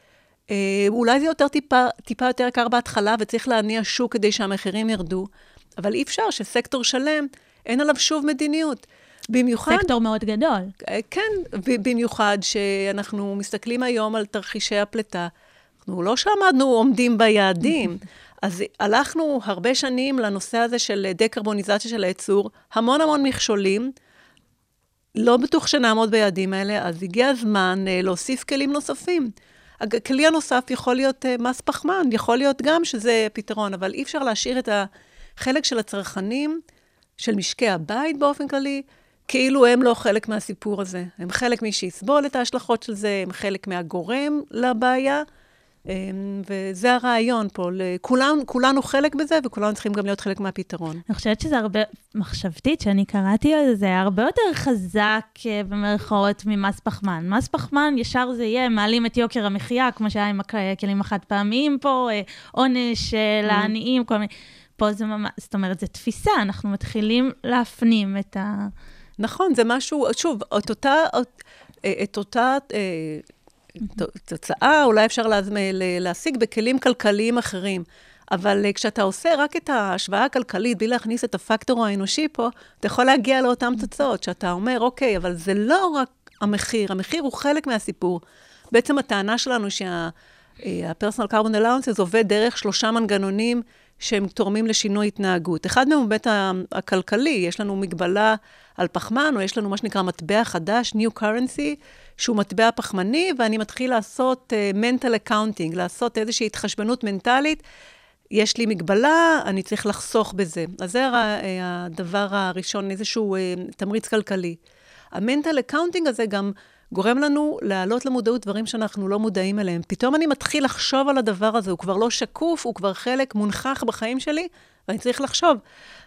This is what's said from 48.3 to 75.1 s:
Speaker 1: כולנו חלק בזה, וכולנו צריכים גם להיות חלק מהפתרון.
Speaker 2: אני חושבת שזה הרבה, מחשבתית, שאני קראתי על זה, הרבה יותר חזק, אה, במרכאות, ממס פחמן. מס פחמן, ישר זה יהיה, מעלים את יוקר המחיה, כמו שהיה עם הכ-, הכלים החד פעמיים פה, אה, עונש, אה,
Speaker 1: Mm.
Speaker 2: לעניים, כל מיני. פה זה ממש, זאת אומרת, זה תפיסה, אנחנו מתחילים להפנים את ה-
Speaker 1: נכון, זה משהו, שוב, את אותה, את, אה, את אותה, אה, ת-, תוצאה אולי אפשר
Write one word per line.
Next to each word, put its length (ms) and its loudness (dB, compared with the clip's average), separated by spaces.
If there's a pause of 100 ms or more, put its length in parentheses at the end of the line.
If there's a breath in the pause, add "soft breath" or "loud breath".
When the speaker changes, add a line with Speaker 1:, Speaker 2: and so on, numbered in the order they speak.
Speaker 1:
כולנו 360 2
חלק 340 0
בזה, 300 2
וכולנו 280 -2
צריכים 200 -4
גם 120 -2
להיות 160 -2
חלק 180 -4
מהפתרון. 600 -6 (100)
Speaker 2:
אני 60 -2
חושבת 260 0
שזה 160 2
הרבה, 220 0 (360)
מחשבתית, 640 -2
שאני 240 2
קראתי 480 2
על 220 4
זה, 240 2
הרבה 240 2
יותר 180 2 (120)
חזק, 680 0 (240)
אה, 240 -2
במרכאות, 760 0
ממס 340 0
פחמן. 500 -4
מס 180 0
פחמן, 500 0
ישר 360 -2
זה 120 -4
יהיה, 240 0
מעלים 360 2
את 120 -4
יוקר 280 2
המחיה, 460 0
כמו 200 -2
שהיה 160 0
עם 140 -2
הכ-, 120 -10 (200)
הכלים 280 -2
החד 260 -4
פעמיים 540 0
פה, 300 2
אה, 100 -2 (300 loud breath)
עונש, 640 0
אה, 60 2 (240)
Speaker 1:
Mm. 40 0
Speaker 2:
לעניים, 580 2
כל 120 -2
מיני. 100 -2 (500 loud breath)
פה 160 2
זה 120 -4
ממש, 320 -4
זאת 160 -12
אומרת, 260 -2
זה 80 -6
תפיסה, 440 -2 (100)
אנחנו 280 -4
מתחילים 600 0 (120)
להפנים 720 2
את 200 -6
ה- 300 -4 (520 soft breath)
Speaker 1:
נכון, 360 0
זה 100 6
משהו, 420 0 (100)
שוב, 240 -2 (160)
את 120 -2
אותה, 260 2 (260)
את, 220 -8 (420 loud breath)
אה, 80 0 (100)
את 140 -6
אותה, 400 2 (160)
אה, 60 -2 (1200)
ת-, 40 -2 (240)
תוצאה 580 2
אולי 220 6
אפשר 220 0